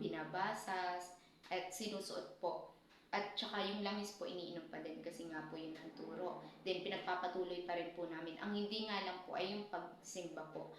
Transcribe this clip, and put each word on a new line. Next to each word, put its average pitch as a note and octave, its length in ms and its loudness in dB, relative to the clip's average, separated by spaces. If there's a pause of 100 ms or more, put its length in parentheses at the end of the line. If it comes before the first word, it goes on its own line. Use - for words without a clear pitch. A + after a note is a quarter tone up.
binabasa, F3+ 960 2 (560)
at F3+ 160 2
sinusuot G3+ 720 -2
po. - 320 2 (380)
At G3+ 240 2
tsaka G#3 320 2
yung G#3 160 2
langis G3+ 320 0
po, - 80 -2
iniinom E3+ 480 -4
pa D#3 80 -4
din D#3+ 240 -6
kasi E3+ 240 -4
nga D#3 240 -4
po D#3+ 80 -4
yun D#3+ 160 -4
ang E3 240 -8
turo. E3 480 -2 (160)
Then, F3+ 160 4
pinagpapatuloy F3+ 880 2
pa F3 80 4
rin E3+ 160 2
po F3 160 -2
namin. E3 320 -4
Ang G#3 160 2
hindi G#3+ 320 2
nga G3 160 2
lang F#3 240 -2
po - 80 -2
ay F#3 160 4
yung G#3 160 0
pagsimba E3+ 880 -4
po. - 240 -4